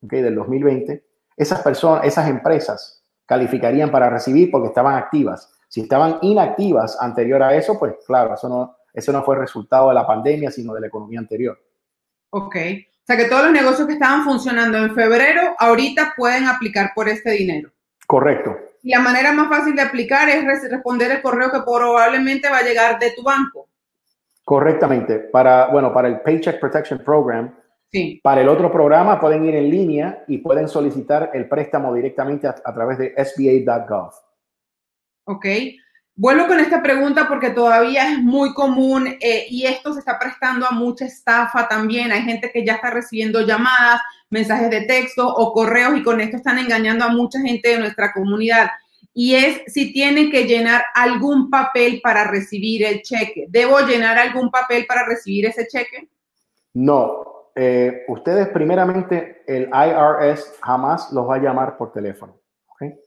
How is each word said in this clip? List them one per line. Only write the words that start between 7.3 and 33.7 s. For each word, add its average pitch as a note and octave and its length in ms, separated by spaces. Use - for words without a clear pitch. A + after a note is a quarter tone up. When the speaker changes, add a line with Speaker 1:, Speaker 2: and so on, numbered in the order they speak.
Speaker 1:
a C3+ 100
eso, D#3+ 240
pues B2 160
claro, B2 300
eso - 140
no, B2 280
eso A2+ 200
no C#3 100
fue C3+ 140
resultado C3 540
de B2+ 40
la A#2 120
pandemia, C#3+ 440
sino A#2 240
de A2 60
la A2 80
economía A2 320
anterior. A2+ 360
Speaker 2:
Ok. G3 260
O F3+ 500
sea, B3 100
que A#3 80
todos C4 200
los E4 80
negocios C4+ 340
que - 80
estaban C#4+ 300
funcionando A#3 540
en A3 160
febrero, C#4 640
ahorita C4 580
pueden B3+ 300
aplicar G#3 480
por G#3+ 140
este G#3+ 220
dinero. F3+ 400
Speaker 1:
Correcto. C#3 500
Speaker 2:
Y B3+ 80
la B3 100
manera B3+ 320
más D4 160
fácil D4 260
de C#4 80
aplicar C4+ 460
es D4 160
res-, C4+ 260
responder B3 420
el C4+ 100
correo B3 280
que C4 100
probablemente A#3+ 920
va C4 80
a B3 40
llegar A#3 360
de A#3 140
tu A#3+ 100
banco. C4+ 460
Speaker 1:
Correctamente. C#3 760
Para, B2+ 500
bueno, C3+ 260
para B2 140
el A#2+ 120
Paycheck D#3+ 400
Protection C#3+ 420
Program, B2 540
Speaker 2:
Sí. E3+ 280
Speaker 1:
para - 180
el C3 80
otro D#3+ 240
programa E3 480
pueden D#3 240
ir D#3+ 100
en D3 140
línea E3 580
y C#3 120
pueden D#3 280
solicitar D3 680
el B2 120
préstamo C#3+ 460
directamente C3+ 540
a, B2+ 80
a A#2+ 80
través A#2 240
de B2+ 180
S C3+ 220
B C3+ 140
A B2 280